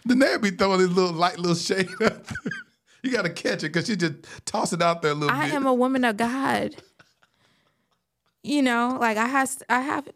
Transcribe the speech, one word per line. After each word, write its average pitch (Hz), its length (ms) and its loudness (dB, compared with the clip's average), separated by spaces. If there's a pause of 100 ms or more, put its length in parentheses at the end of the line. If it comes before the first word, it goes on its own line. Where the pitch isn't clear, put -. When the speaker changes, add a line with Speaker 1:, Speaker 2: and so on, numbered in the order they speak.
Speaker 1:
Then 247 140 2
they'd 330 220 4
be 202 100 2
throwing 190 300 2
this 185 100 4
little 180 220 2
light 175 260 0
little 175 180 2
shade 190 320 -2 (140)
up - 240 0
there. - 300 -8
<laughs> - 480 -20
You 262 80 -2
gotta 196 180 0
catch 196 320 -4
it 151 80 -4
'cause 165 160 -2
she 214 80 0
just 170 200 -2 (300)
toss - 280 -2
it 170 100 -2
out 170 200 2
there 151 100 2
a - 20 0
little 151 200 0
Speaker 2:
I 294 120 -2
Speaker 1:
bit. 285 80 -2
Speaker 2:
am 277 120 -2
a 262 80 2
woman 254 300 0
of 220 120 0
God. 240 580 -2 (1700)
You 285 200 0
know, 247 380 2
like, 220 160 2
I 226 100 2
has, 269 420 -2
I 247 120 2
have 285 360 -4